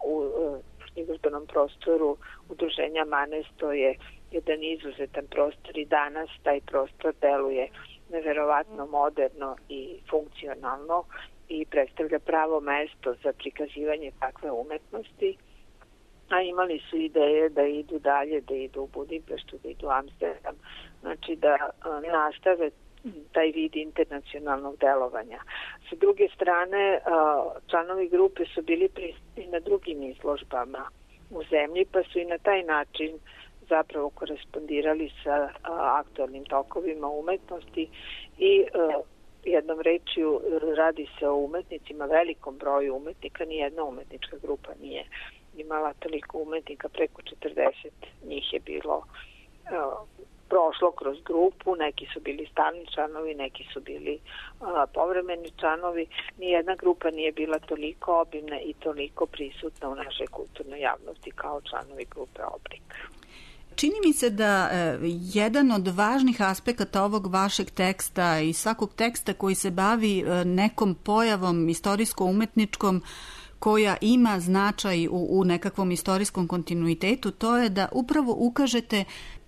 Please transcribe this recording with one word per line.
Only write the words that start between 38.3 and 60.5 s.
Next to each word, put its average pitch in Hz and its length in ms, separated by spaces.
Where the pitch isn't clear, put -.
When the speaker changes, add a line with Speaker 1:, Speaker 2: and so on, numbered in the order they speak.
Speaker 1:
i, 196 360
a, 160 280
jednom 160 380
rečju, 165 600
radi 160 300
se 147 80
o 143 80
umetnicima, 147 680
velikom 156 520
broju 143 380
umetnika, 151 500
nijedna 156 380
umetnička 135 540
grupa 139 340
nije 139 240
imala 156 360
toliko 160 440
umetnika, 156 520
preko - 320
četrdeset - 800
njih 143 260
je 143 60
bilo, 151 440
a, - 340
prošlo 170 420
kroz 143 340
grupu, 180 500
neki 151 380
su 156 60
bili 147 320
stalni 165 420
članovi, 156 400
neki 139 300
su 135 80
bili, 147 380
a, 175 320
povremeni 180 640
članovi. 170 460
Nijedna 180 380
grupa 175 340
nije 156 220
bila 156 280
toliko 160 640
obimna 151 380
i 151 140
toliko 147 520
prisutna 143 640
u 135 60
našoj 131 320
kulturnoj 139 520